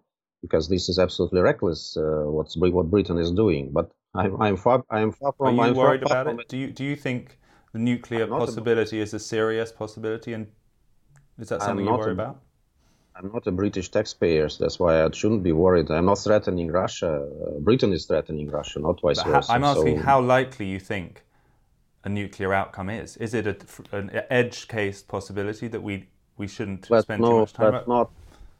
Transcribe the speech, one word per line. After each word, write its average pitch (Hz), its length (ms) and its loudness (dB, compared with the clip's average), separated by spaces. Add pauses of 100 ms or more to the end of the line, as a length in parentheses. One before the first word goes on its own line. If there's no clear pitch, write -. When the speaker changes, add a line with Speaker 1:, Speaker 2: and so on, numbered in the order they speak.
(420)
Speaker 1:
because 80 260 0
this 92 220 0
is 87 80 0
absolutely 90 420 2
reckless, 98 560 0
uh, 78 300 0
what's, 76 300 -2
what 87 340 2
Britain 95 280 2
is 85 120 0
doing. 85 420 2
But 80 180 -2 (240)
I'm, 95 260 -2
I'm 104 160 2
far, 123 340 2
I'm 107 220 0
far 139 200 -6
from, 135 160 -2
Speaker 2:
Are 123 40 2
you 120 180 4
Speaker 1:
I'm 127 40 2
far, 127 100 2
Speaker 2:
worried 131 180 2
Speaker 1:
far 127 180 0
Speaker 2:
about 135 100 -4
Speaker 1:
from 117 100 -8
Speaker 2:
it? - 80 -16
Do 127 100 -10
you, 135 100 -8
do - 160 -10
you 143 120 -4
think 123 420 -8 (340)
the 113 60 -8
nuclear 120 460 0
Speaker 1:
I'm 101 60 -4
not 123 120 0
a 117 40 2
Speaker 2:
possibility 113 540 0
is 104 140 -4
a 107 40 -6
serious 110 540 -2
possibility, 110 600 -8
and 107 140 -8 (920)
is 110 120 -12
that 104 120 -2
Speaker 1:
I'm 101 60 0
Speaker 2:
something 98 160 -2
you 104 60 2
Speaker 1:
not 117 100 2
Speaker 2:
worry 107 100 -2
Speaker 1:
a 92 40 -2
Speaker 2:
about? 113 260 -6 (760)
Speaker 1:
I'm 95 160 -12
not 117 140 -8
a 104 40 0
British 92 400 -2
taxpayer, 85 580 2
so - 140 -6
that's 82 160 -2
why 80 240 4
I 78 80 4
shouldn't 107 320 0
be 85 100 2
worried. 82 380 4
I'm 82 160 2
not 101 120 4
threatening 92 520 2
Russia. 80 560 -2
Uh, 76 340 -8
Britain 107 320 4
is 80 140 -4
threatening 76 440 -2
Russia, 76 300 -6
not 82 200 0
vice 76 180 2
Speaker 2:
But 80 80 -2
ha-, 78 60 2
Speaker 1:
versa. - 200 2
Speaker 2:
I'm 131 120 2
asking 78 340 2
Speaker 1:
So 78 60 -4
Speaker 2:
how 135 160 6
likely 127 460 0
you 95 120 -6
think 95 460 -10 (800)
a 98 40 -6
nuclear 101 440 -4
outcome 98 380 -4
is. 107 260 -12
Is 113 180 -6
it 107 120 -2
a, 101 100 -4 (400)
an 101 340 -6
edge - 380 0
case 101 340 -4
possibility 101 680 -6
that 110 140 -8
we, 98 260 -8 (300)
we 101 100 -6
shouldn't 98 400 -8
Speaker 1:
Let's 110 160 6
Speaker 2:
spend 107 180 -2
too 117 60 4
Speaker 1:
no-, 117 120 6
Speaker 2:
much 107 120 0
time 110 220 4
Speaker 1:
let's 117 140 -4
Speaker 2:
on? 120 80 2
Speaker 1:
not, 117 140 2 (500)